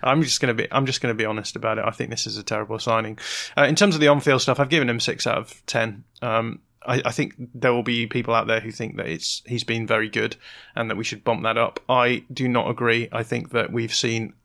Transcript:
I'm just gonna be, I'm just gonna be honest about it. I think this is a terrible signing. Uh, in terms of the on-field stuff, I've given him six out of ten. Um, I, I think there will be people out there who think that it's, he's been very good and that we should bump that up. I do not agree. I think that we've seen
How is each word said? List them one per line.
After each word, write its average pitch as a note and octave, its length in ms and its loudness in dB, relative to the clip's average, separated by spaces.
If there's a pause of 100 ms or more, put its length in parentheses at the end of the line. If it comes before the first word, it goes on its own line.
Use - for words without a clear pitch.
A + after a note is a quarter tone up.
I'm C#3+ 200 4
just - 180 0
gonna B2 120 2
be, A2+ 180 -2
I'm C3+ 140 2
just B2+ 160 -2
gonna A#2+ 120 0
be A2 120 -2
honest G#2+ 300 -6
about A2 220 -2
it. G2+ 80 -2
I A2+ 60 0
think - 180 -8
this - 180 -6
is G#2+ 100 -8
a G#2 60 -12
terrible G#2+ 360 -4
signing. A2 380 -2 (400)
Uh, C#3+ 60 6
in C#3+ 120 4
terms G3+ 200 6
of D3+ 60 2
the D3+ 80 8
on-field C#3 320 6
stuff, C3 180 2
I've C3+ 100 2
given C#3+ 200 2
him A#2 100 0
six - 280 -2
out A2+ 100 0
of - 280 -10
ten. A2+ 380 -2 (180)
Um, A2+ 380 -2 (260)
I, A#2+ 200 2
I A#2 60 2
think - 220 -4 (200)
there B2 200 2
will A#2+ 100 2
be A#2 240 0
people A#2 260 -2
out A2+ 140 2
there A2+ 120 2
who A2+ 120 -10
think - 260 -8
that - 100 -6
it's, - 380 -6
he's A#2+ 180 -4
been A2+ 240 -4
very A2 220 2
good A2+ 260 -2 (400)
and A#2 140 -4
that G2+ 80 -2
we A2+ 60 -6
should G#2 200 -8
bump A#2 200 0
that A2+ 140 2
up. A#2 220 0 (100)
I B2 420 4
do B2+ 160 -2
not A#2+ 220 2
agree. A#2 420 0
I A#2 120 -4
think - 280 -4
that A#2 200 0
we've A#2 240 -2
seen A2+ 380 -2 (120)